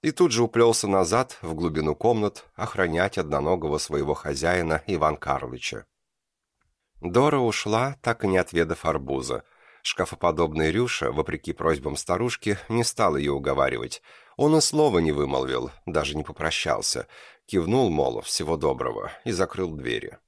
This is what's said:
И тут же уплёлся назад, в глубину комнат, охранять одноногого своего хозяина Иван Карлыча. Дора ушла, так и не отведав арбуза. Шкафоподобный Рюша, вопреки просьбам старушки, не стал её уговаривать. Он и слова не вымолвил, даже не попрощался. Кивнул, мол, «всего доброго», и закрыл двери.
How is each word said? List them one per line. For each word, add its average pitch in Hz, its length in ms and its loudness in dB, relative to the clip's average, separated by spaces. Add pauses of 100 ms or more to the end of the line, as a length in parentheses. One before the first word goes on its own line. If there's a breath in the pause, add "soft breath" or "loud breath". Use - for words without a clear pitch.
И 156 80 0
тут 170 200 4
же 117 120 2
уплёлся 117 440 4
назад, 98 540 2
в 80 140 -6
глубину 78 400 0
комнат, 107 580 0
охранять 90 640 -2
одноногого 76 640 0
своего 73 340 -2
хозяина 80 720 0
Иван 78 320 0
Карлыча. 64 720 -8 (1120)
Дора 131 380 4
ушла, 117 640 0
так - 200 -2
и 107 40 2
не 95 100 4
отведав 85 480 0
арбуза. 65 600 -2 (360 soft breath)
Шкафоподобный 80 920 0
Рюша, 90 400 0
вопреки 73 420 -4
просьбам 73 420 0
старушки, 101 640 -2 (100)
не 117 140 0
стал 95 340 0
её 71 160 0
уговаривать. 69 680 -2 (320 loud breath)
Он 151 220 4
и 151 40 4
слова 147 380 4
не 80 120 2
вымолвил, 65 600 -2 (160)
даже 73 280 -2
не 76 80 -4
попрощался. 76 840 -2 (400 loud breath)
Кивнул, 101 420 2
мол, 65 320 0
«всего 80 360 -4
доброго», 64 540 -2 (140)
и 123 60 -4
закрыл 90 400 -2
двери. 60 560 -8